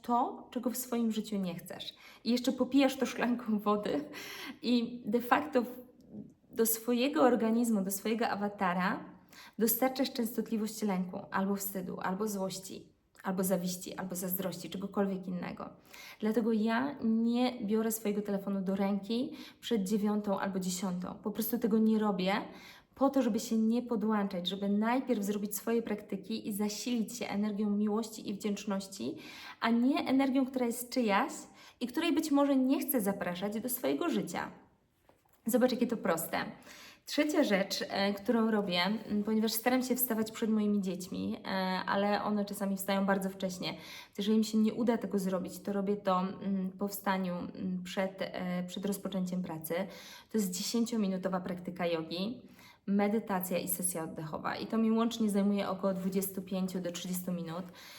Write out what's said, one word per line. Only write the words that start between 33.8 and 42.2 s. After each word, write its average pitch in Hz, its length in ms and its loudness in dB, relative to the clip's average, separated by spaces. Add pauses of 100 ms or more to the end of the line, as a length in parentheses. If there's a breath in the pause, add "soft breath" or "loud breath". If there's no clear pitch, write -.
życia. 202 420 -2 (960)
Zobacz, 240 260 4
jakie 233 140 0
to 226 100 0
proste. - 480 -2 (600 loud breath)
Trzecia 302 380 2
rzecz, 202 440 0
e, 202 260 0
którą 226 360 2
robię, 185 340 2
m, 208 400 0
ponieważ 220 280 2
staram 254 300 2
się 247 140 0
wstawać 220 360 0
przed 220 180 -2
moimi 208 300 2
dziećmi, 185 640 -4
e, - 40 -10 (380)
ale 202 360 2